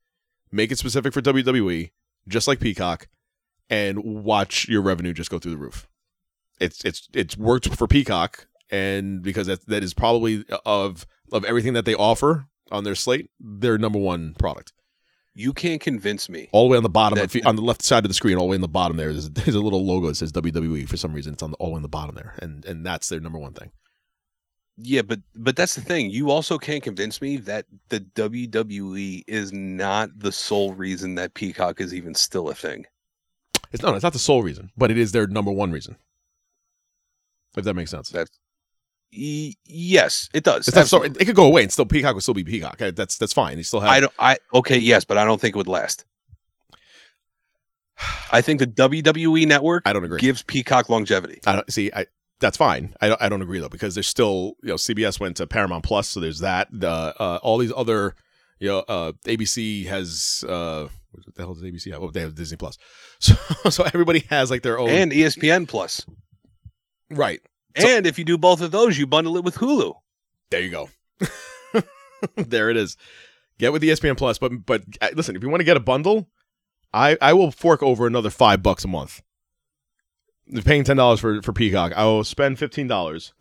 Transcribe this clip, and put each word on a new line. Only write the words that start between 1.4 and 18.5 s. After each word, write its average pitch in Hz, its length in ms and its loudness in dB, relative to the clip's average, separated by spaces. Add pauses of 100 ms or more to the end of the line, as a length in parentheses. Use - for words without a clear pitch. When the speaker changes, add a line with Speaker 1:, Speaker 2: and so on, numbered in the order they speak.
Speaker 1:
W 120 280 2
E, 85 200 -6 (360)
just 104 200 -2
like 139 120 0
Peacock, 90 480 -4 (640)
and 101 320 -2
watch 107 640 -2
your 104 160 2
revenue 87 300 -2
just 82 180 -10
go 87 80 -6
through 85 140 -8
the 78 40 -8
roof. 67 300 -16 (720)
It's, - 240 -6
it's, - 300 -8
it's 104 240 -4
worked 117 360 0
for - 140 0
Peacock, 113 600 0 (220)
and 98 520 -4
because 95 260 -4
that, 92 200 -6
that 104 140 -2
is 90 120 -6
probably 113 500 0 (220)
of, 98 420 -2 (240)
of 101 140 -2
everything 117 260 0
that 117 140 -2
they 113 80 0
offer 117 540 2 (220)
on 104 140 -6
their 101 120 -6
slate, 131 340 -2 (100)
their 110 380 -2
number 107 200 0
one 87 400 -2
product. - 360 -4 (600)
Speaker 2:
You 139 200 -4
can't 165 260 -4
convince 104 480 -4
me 85 240 -16
Speaker 1:
All 110 140 8
the 127 60 6
way 127 40 6
on 117 80 4
the 110 60 0
bottom, 107 260 4
Speaker 2:
that 104 80 2
Speaker 1:
if 95 120 -4
you, 120 100 -2
on 117 100 4
the 107 60 -4
left 117 200 -2
side 117 220 4
of 101 60 -2
the 92 40 -4
screen, 95 220 2
all 90 120 2
the - 20 0
way 95 60 0